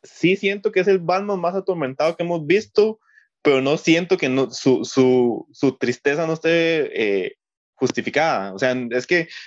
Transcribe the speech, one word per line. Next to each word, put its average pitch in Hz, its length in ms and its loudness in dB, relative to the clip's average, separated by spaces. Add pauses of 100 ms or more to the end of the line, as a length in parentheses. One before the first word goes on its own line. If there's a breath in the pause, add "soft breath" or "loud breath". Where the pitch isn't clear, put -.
Sí 180 340 0
siento 202 340 -2
que 190 100 0
es 180 60 0
el 190 120 4
Batman 190 420 -2
más 175 140 -2
atormentado 165 600 -2
que 175 80 -6
hemos 170 220 -4
visto, 214 540 0 (420 soft breath)
pero 135 200 4
no 139 160 2
siento 175 400 2
que 139 120 -2
no, 131 220 0
su, 127 340 2
su, 127 680 2
su 131 260 0
tristeza 143 500 -2
no 160 60 -2
esté, 156 920 0
eh, - 80 -8 (400)
justificada. 123 800 -2
O 98 60 -12
sea, 127 160 0 (160)
es 127 160 -4
que 170 200 0 (200 loud breath)